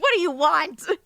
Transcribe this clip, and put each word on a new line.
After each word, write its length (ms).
What 160
do 60
you 100
want? 560